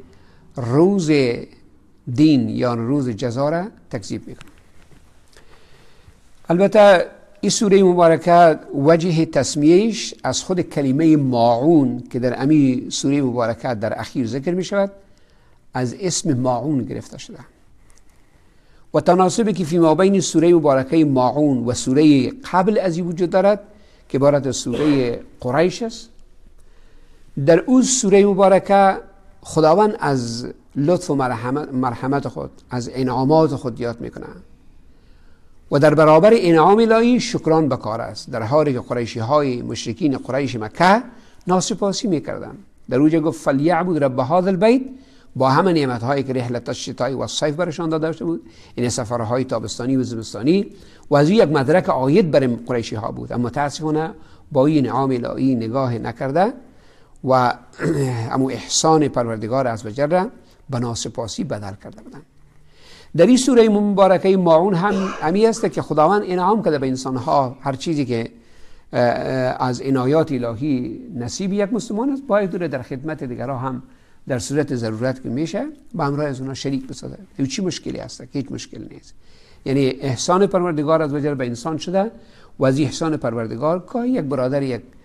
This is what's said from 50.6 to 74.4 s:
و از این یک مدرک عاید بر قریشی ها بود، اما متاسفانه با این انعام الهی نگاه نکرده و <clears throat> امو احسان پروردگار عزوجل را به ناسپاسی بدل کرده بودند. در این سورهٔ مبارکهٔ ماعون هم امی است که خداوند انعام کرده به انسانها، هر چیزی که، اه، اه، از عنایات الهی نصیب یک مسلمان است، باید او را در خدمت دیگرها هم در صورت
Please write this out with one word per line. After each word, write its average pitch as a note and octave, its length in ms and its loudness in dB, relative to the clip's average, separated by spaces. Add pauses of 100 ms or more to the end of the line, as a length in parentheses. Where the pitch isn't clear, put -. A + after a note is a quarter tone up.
و C#3+ 60 2
از D3+ 140 4
این G#3+ 120 6
یک E3 60 4
مدرک D3+ 360 2
عاید D3+ 460 2
بر C3+ 160 4
قریشی A#2 500 -4
ها G#2+ 160 -6
بود، A#2+ 200 -10
اما A#2+ 120 -2
متاسفانه D3+ 640 -4 (420)
با C3+ 140 4
این D3 200 2
انعام C3 240 0
الهی B2 440 -2
نگاه A#2 440 -4
نکرده C#3 540 -2 (720)
و B2+ 300 2 (320)
<clears throat> B2+ 460 -4
امو C3 180 0
احسان D3+ 580 0
پروردگار A#2 580 -2
عزوجل A2+ 440 -4
را F#3 180 0 (420)
به B2 80 -4
ناسپاسی A#2 640 -6
بدل G#2 300 -10 (100)
کرده - 180 -20
بودند. - 200 -20 (920)
در E3 100 6
این B3 100 4
سورهٔ A#3+ 320 4
مبارکهٔ G3 680 2
ماعون F3 380 4
هم F#3+ 340 -2 (140)
امی F#3+ 240 2
است G#3+ 240 0
که D3 120 -6
خداوند D#3+ 440 2
انعام F3+ 360 0
کرده D3+ 160 0
به C3+ 100 -2
انسانها، C3 720 -2
هر C#3 120 -6
چیزی D3 320 -4
که، A#2 160 -4
اه، - 800 -10
اه، C3 640 -2
از B2 120 -4
عنایات C3+ 520 0
الهی B2 680 -4 (140)
نصیب F3+ 380 -8
یک G3+ 200 -2
مسلمان A3 380 -4
است، C4+ 160 -6
باید G3 260 0
او G3+ 60 -6
را F3 80 -6
در C3 160 -6
خدمت D3 420 -10
دیگرها B2 340 -8
هم C3 240 -8 (460)
در B2+ 100 -2
صورت C#3+ 380 -4